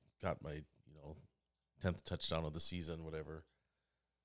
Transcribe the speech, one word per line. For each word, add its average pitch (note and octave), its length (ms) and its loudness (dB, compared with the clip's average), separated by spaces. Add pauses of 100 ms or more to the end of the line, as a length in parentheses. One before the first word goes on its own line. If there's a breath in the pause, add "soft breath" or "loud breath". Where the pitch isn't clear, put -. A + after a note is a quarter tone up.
(220)
got F2 200 2
my, D#2 120 -2
you D2 400 -10
know, D#2 220 -10 (680)
tenth F2 240 4
touchdown E2 400 2
of D#2 80 0
the E2 60 0
season, E2 440 0
whatever. D#2 400 -4 (800)